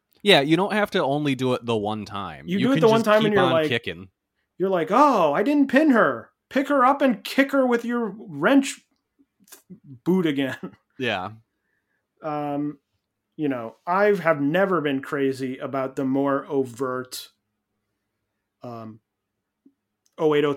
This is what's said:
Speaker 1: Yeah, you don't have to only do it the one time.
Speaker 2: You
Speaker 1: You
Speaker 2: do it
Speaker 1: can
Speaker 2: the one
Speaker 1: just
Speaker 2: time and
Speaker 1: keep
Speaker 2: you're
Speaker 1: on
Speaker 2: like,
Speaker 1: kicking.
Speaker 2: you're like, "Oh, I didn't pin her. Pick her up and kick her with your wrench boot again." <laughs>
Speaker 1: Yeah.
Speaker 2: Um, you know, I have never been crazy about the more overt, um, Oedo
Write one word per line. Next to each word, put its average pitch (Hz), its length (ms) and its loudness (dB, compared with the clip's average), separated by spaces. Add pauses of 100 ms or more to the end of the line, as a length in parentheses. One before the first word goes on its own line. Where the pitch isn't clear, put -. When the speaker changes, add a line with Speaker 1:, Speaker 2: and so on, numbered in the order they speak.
(220)
Speaker 1:
Yeah, 190 180 6
you 156 160 2
don't 190 160 -2
have 208 200 -2
to 185 100 0
only 143 320 0
do 127 180 -2
it 120 140 -4
the 117 100 0
one 107 300 -4
time. 95 420 -12
Speaker 2:
You 185 100 -2
Speaker 1:
You - 100 2
Speaker 2:
do 262 40 2
it - 40 4
Speaker 1:
can - 40 0
Speaker 2:
the 226 80 6
one 220 120 6
Speaker 1:
just 220 40 -2
Speaker 2:
time 214 120 4
and 220 100 4
Speaker 1:
keep 208 80 2
Speaker 2:
you're 196 100 4
Speaker 1:
on - 80 2
Speaker 2:
like, 156 160 2
Speaker 1:
kicking. 95 400 -6 (480)
Speaker 2:
you're 190 140 -2
like, 165 200 0
"Oh, 214 440 4
I 170 80 0
didn't 285 280 2
pin 302 200 4
her. 156 400 2 (180)
Pick 277 200 -2
her 277 160 2
up 277 180 2
and 247 220 0
kick 269 280 0
her 269 140 2
with 240 180 0
your 233 340 -4
wrench 208 600 0 (1040)
boot 165 420 0
again." 139 360 -2
<laughs> - 360 -18
Speaker 1:
Yeah. 107 340 -4 (920)
Speaker 2:
Um, 147 560 -6 (580)
you 151 120 -2
know, 117 280 -6 (100)
I 202 280 2
have 160 280 0
never 175 400 0
been 139 180 -2
crazy 135 560 -4
about 135 400 -6
the 143 80 -4
more 139 420 0
overt, 127 840 -6 (1300)
um, 113 380 -16 (1200)
Oedo 147 380 2